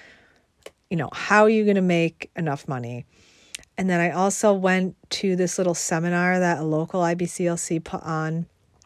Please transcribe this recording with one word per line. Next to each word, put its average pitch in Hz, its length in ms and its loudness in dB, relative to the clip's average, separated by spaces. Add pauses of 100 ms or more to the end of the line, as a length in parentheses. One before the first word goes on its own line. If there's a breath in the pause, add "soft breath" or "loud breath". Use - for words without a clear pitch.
(880 loud breath)
You 180 80 -4
know, 147 160 -4
how 208 300 4
are 214 60 6
you 220 160 4
gonna 196 160 4
make 170 540 0
enough 151 320 -4
money? 120 380 -8 (720 loud breath)
And 185 120 0
then 175 120 2
I 170 100 2
also 196 420 2
went 185 440 0 (140)
to 185 260 -2
this 180 200 -2
little 180 160 0
seminar 175 640 0
that 175 220 2
a 156 40 -6
local 160 380 -2
I 170 140 2
B 175 100 -4
C 175 220 -4
L 170 80 0
C 165 240 -4
put - 240 -10
on, 160 420 -4 (400)